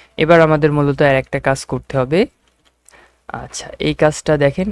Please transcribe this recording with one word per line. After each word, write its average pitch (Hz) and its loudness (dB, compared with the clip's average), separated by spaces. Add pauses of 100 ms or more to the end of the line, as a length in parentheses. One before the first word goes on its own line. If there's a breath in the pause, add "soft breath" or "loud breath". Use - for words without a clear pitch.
(160 loud breath)
এবার 165 4
আমাদের 156 2
মূলত 143 0
আর 139 4
একটা 135 -4
কাজ 135 -2
করতে - -6
হবে। 151 0 (1000 soft breath)
আচ্ছা, - -14
এই 151 -4
কাজটা 151 0
দেখেন, 143 -2